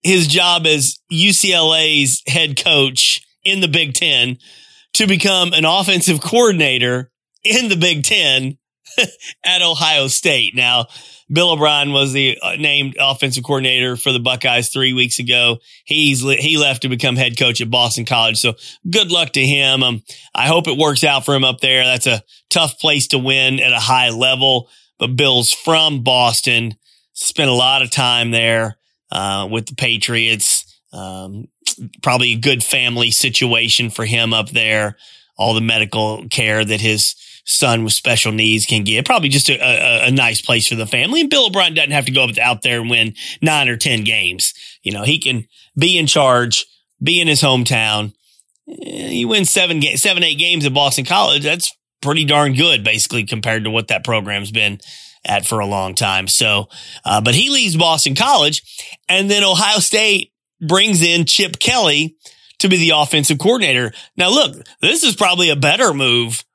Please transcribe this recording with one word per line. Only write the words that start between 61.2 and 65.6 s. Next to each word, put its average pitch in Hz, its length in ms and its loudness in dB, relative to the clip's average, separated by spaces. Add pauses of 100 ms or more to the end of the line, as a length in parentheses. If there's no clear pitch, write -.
Chip 180 340 0
Kelly 160 580 0 (440)
to 196 80 2
be 185 80 4
the 165 180 2
offensive 151 440 2
coordinator. 151 540 0 (240)
Now, 180 140 0
look, 262 340 0 (160)
this 320 220 0
is 233 140 0
probably 180 340 2
a 143 60 2
better 165 360 2